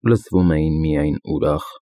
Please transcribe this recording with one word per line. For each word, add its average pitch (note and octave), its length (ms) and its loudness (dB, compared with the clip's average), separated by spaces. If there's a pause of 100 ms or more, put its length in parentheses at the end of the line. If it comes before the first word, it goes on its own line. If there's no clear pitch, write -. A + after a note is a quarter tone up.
Լսվում F#2 480 2
էին D#2 320 0
միայն D2 400 0
ուրախ D3+ 460 -2 (180)